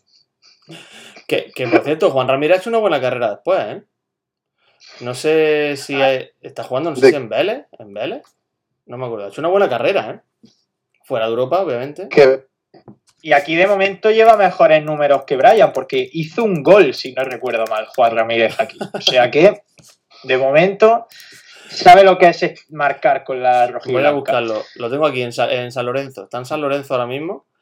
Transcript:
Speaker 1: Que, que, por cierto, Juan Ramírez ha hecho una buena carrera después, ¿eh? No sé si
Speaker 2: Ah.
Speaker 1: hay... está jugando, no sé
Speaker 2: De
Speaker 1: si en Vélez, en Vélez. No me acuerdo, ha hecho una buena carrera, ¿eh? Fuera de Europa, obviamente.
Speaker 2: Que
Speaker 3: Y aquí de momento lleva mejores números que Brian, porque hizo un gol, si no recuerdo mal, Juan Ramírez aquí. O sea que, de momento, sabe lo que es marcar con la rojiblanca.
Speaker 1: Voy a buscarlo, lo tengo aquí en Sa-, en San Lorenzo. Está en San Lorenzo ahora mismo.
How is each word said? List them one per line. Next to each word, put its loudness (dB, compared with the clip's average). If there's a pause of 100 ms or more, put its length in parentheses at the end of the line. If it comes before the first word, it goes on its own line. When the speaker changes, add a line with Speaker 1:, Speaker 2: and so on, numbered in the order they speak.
(1300)
Speaker 1:
Que, -4
que, -6
por 2
cierto, 0
Juan -2
Ramírez 2
ha 0
hecho -10
una 0
buena 0
carrera -4
después, -2
¿eh? -12 (1160)
No -8
sé 0
si -10
Speaker 2:
Ah. 2
Speaker 1:
hay... -2 (100)
está -14
jugando, -4
no -8
sé 4
Speaker 2:
De 8
Speaker 1:
si -2
en -8
Vélez, -4 (120)
en -20
Vélez. -10 (640)
No -16
me -8
acuerdo, -10
ha -12
hecho -14
una -4
buena 2
carrera, -2
¿eh? -20 (560)
Fuera -4
de -2
Europa, -2
obviamente. -8
Speaker 2:
Que -2 (760)
Speaker 3:
Y -8
aquí -2
de 0
momento -2
lleva 4
mejores 2
números 0
que -4
Brian, 4
porque -6
hizo -6
un -2
gol, 4
si -12
no -4
recuerdo -6
mal, -6
Juan 2
Ramírez 0
aquí. -6 (140)
O -10
sea 2
que, 4 (640)
de 0
momento, 2 (640)
sabe 8
lo 6
que 6
es -4
marcar -2
con -8
la 2
rojiblanca. -2
Speaker 1:
Voy -
a 4
buscarlo, -2 (140)
lo -8
tengo 0
aquí -2
en -8
Sa-, -2
en -4
San -6
Lorenzo. -6
Está -10
en -10
San -6
Lorenzo -4
ahora -2
mismo. -8 (180)